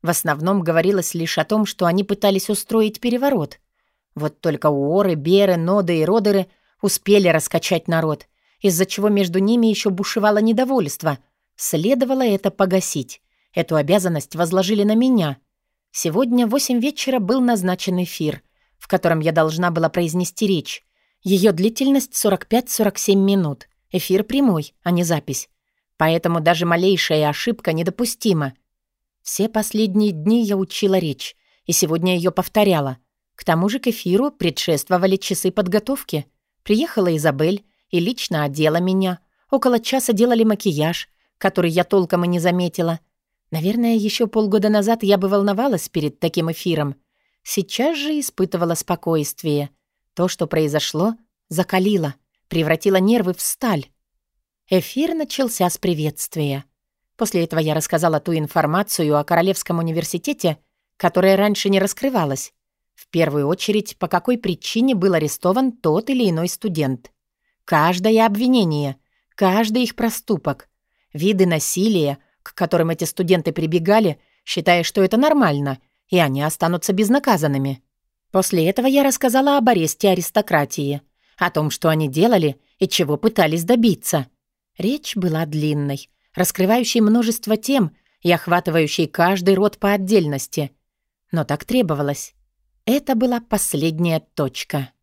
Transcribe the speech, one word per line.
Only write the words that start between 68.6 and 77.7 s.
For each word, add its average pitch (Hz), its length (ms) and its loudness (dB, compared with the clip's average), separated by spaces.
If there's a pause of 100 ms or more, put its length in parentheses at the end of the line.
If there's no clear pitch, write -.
каждый 214 480 2
их 233 140 -4
проступок, - 720 -4 (440)
виды 185 340 2
насилия, 165 720 0 (240)
к - 120 -20
которым 165 360 0
эти 165 140 -4
студенты 170 480 0
прибегали, 170 640 0 (260)
считая, 175 380 0
что 190 200 -2
это 185 140 2
нормально, 180 600 2 (300)
и 185 100 0
они 139 240 0
останутся 165 500 -2
безнаказанными. 175 920 0 (480)